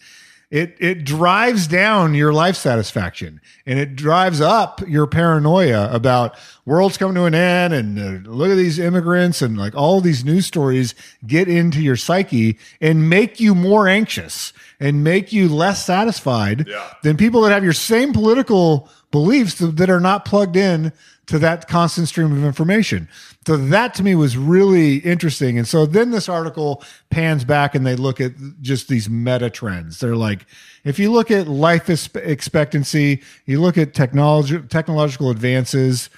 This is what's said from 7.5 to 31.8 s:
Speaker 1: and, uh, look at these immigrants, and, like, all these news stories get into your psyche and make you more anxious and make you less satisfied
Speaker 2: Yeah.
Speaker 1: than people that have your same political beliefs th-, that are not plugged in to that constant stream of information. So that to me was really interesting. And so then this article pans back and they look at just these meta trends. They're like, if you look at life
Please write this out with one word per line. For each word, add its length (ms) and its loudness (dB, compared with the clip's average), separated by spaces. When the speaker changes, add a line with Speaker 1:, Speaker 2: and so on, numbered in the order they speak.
Speaker 1:
and, 260 -4
uh, 320 -10
look 180 0
at 60 2
these 240 0
immigrants, 640 0
and, 160 -2
like, 180 -6
all 240 4
these 240 0
news 220 0
stories 500 -2
get 220 0
into 320 0
your 160 0
psyche 600 0
and 300 2
make 320 2
you 120 4
more 360 4
anxious 640 -4
and 240 0
make 300 0
you 160 4
less 340 0
satisfied 800 -2
Speaker 2:
Yeah. 280 -12
Speaker 1:
than 140 2
people 240 4
that 100 4
have 140 2
your 80 2
same 400 0
political 760 2
beliefs 440 2
th-, 200 -2
that 140 0
are 100 2
not 240 0
plugged 320 0
in 380 0
to 140 -2
that 280 -2
constant 400 0
stream 240 -2
of 140 0
information. 640 -2
So 120 0
that 380 0
to 80 -4
me 120 2
was 220 0
really 600 2
interesting. 600 -2
And 100 -2
so 180 2
then 260 0
this 180 -4
article 540 -6
pans 340 -2
back 320 2
and 100 0
they 100 0
look 260 -4
at 120 -4
just 260 -4
these 220 -2
meta 400 -2
trends. 500 -10
They're 160 -2
like, 300 -4
if 160 -4
you 120 0
look 200 2
at 160 0
life 420 0